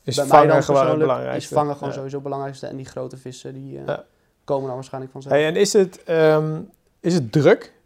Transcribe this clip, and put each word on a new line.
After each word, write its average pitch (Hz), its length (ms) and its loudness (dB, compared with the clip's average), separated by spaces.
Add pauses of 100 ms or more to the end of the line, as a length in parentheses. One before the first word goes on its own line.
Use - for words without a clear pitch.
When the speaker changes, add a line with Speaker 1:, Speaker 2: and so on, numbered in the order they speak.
Speaker 1:
Is 123 120 -6
Speaker 2:
bij 139 100 -2
Speaker 1:
vangen 151 200 8
Speaker 2:
mij 156 80 4
dan 139 100 4
Speaker 1:
gewoon 139 180 2
het 135 80 2
Speaker 2:
persoonlijk, 156 100 0
Speaker 1:
belangrijkste. 127 540 -4
Speaker 2:
is 151 60 0
vangen 147 140 -2
gewoon 139 160 -10
Speaker 1:
Ja. - 60 -8
Speaker 2:
sowieso 135 200 -10
het 135 100 -10
belangrijkste. 139 420 -10
En - 80 -12
die 135 100 -12
grote 131 320 -12
vissen, 131 360 -16
die, 135 240 -16
eh, 139 80 -16
Speaker 1:
Ja. 143 180 -6 (400)
Speaker 2:
komen 139 220 -4
dan 135 100 -8
waarschijnlijk 131 380 -14
vanzelf. 135 220 -4
Speaker 1:
Hey, 147 100 2
en 165 100 -2
is 196 180 0
het, 190 300 0
ehm, 156 560 2 (400)
is - 140 -2
het 131 180 -2
druk? 160 320 4
Ik - 80 -20 (140)